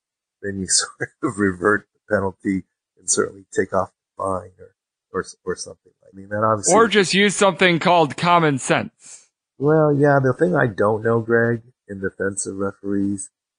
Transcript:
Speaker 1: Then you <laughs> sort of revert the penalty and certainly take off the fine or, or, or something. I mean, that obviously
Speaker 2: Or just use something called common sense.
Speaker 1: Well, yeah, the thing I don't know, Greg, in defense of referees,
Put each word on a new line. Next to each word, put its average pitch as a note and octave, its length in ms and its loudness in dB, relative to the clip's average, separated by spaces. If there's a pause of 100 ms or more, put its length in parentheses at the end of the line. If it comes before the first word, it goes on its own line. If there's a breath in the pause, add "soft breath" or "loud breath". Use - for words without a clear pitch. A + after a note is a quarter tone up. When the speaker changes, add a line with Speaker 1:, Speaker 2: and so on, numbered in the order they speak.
(420)
Speaker 1:
Then G2 180 -8
you F2+ 60 -6
<laughs> - 20 -12
sort - 420 -4 (140)
of G#2 160 -4
revert G2 520 0
the - 220 -8
penalty F#2+ 520 -4 (300)
and F#2 140 -10
certainly G2 420 -4
take G2 220 -4
off F#2 160 0
the - 320 -18
fine F#2+ 360 -6
or, F#2 160 -20 (380)
or, F#2 120 -6 (200)
or F2+ 100 -6
something. - 380 -20 (100)
I - 140 -20
mean, G2 140 -18
that G#2 120 -4
obviously A2 300 0
Speaker 2:
Or A3 160 4
just G3 240 2
use G3+ 240 2
something F3+ 420 2
called E3 380 2
common E3+ 400 2
sense. - 720 -4 (300)
Speaker 1:
Well, D3+ 340 4
yeah, C#3+ 300 4
the C3 100 2
thing E3+ 240 0
I C3+ 120 2
don't G#2+ 340 0
know, A#2 180 0
Greg, A#2 440 0 (220)
in G2 140 -12
defense G2 460 -6
of G2 100 -10
referees, G2 720 -4 (300)